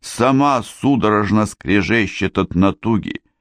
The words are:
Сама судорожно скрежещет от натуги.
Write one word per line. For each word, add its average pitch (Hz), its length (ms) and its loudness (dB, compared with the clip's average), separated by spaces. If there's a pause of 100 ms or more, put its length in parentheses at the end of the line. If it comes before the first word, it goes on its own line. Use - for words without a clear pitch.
Сама 135 600 0
судорожно 107 840 0
скрежещет 98 920 -2
от 92 160 -2
натуги. 98 680 0 (200)